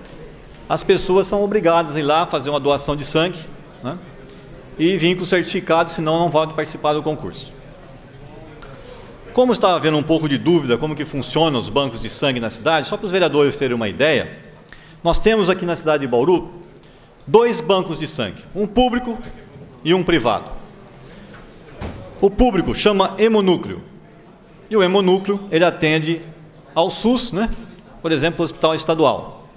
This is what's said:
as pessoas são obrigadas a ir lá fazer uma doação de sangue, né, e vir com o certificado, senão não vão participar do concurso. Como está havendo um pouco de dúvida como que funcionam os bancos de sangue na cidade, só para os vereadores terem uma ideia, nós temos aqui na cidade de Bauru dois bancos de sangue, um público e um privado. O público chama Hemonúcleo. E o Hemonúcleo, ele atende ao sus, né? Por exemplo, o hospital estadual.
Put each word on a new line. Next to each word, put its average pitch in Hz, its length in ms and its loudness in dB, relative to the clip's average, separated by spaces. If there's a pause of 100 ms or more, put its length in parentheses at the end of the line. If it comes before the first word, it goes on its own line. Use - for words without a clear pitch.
(680)
as 156 140 -2
pessoas 185 460 2
são 202 160 0
obrigadas 170 500 2
a 156 60 -2
ir - 20 0
lá 151 240 2
fazer 147 240 -4
uma 147 80 0
doação 143 380 0
de 143 80 -8
sangue, 170 340 0 (420)
né, 139 160 -8 (800)
e 175 220 2
vir 170 180 2
com 180 60 -8
o 175 40 -4
certificado, 170 600 0
senão 160 300 -2
não 170 120 0
vão 156 180 2
participar 156 460 -4
do 151 80 -4
concurso. 147 500 -8 (1800)
Como 247 200 2
está 185 240 2
havendo 151 200 0
um 147 60 0
pouco 156 260 0
de 139 80 0
dúvida 135 400 2
como 151 200 -4
que 143 80 -6
funcionam 147 560 -2
os 101 80 -6
bancos 113 340 -2
de 113 60 -8
sangue 131 320 -2
na 113 100 -4
cidade, 147 380 -2
só 208 80 -4
para 208 100 -8
os 180 60 -6
vereadores 147 440 2
terem 123 200 -2
uma 113 120 -2
ideia, 101 480 0 (680)
nós 165 160 4
temos 214 280 4
aqui - 160 0
na 170 120 -2
cidade 151 240 2
de 139 80 -4
Bauru 135 420 2 (760)
dois 220 360 4
bancos 165 400 0
de 151 80 -6
sangue, 101 340 -6 (100)
um 202 140 -4
público 233 500 0 (680)
e 160 100 2
um 185 80 2
privado. 120 480 0 (1700)
O 202 80 4
público 196 460 2
chama 190 420 2
Hemonúcleo. 190 640 2 (920)
E 214 60 0
o 202 60 6
Hemonúcleo, 190 580 2 (100)
ele 160 140 4
atende 160 560 0 (540)
ao 175 160 2
sus, 247 420 -2
né? 208 160 -2 (540)
Por 160 100 -2
exemplo, 160 300 0
o - 20 2
hospital 160 300 0
estadual. 156 840 -2